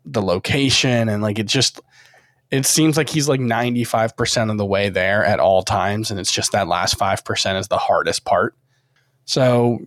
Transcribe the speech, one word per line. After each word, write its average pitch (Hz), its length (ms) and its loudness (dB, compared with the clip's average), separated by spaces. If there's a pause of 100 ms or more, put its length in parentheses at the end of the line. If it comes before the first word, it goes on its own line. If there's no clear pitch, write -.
the 95 180 -4
location. 120 880 0
And, 104 140 -2
like, 107 160 -2
it 104 80 -2
just, - 340 -2 (720)
it 135 160 0
seems 156 300 2
like 156 120 0
he's, 147 200 -2
like, 135 120 2
ninety-five 117 760 0
percent 113 340 0
of 107 80 -2
the 101 80 0
way 98 220 0
there 95 360 0
at 98 160 2
all 92 220 4
times. 104 480 -2
And 95 80 -6
it's - 140 -4
just - 200 -4
that 98 160 0
last 87 280 0
five 98 280 -2
percent 98 340 -2
is 95 100 -8
the - 100 0
hardest 82 460 -2
part. 95 320 0 (680)
So, 120 640 2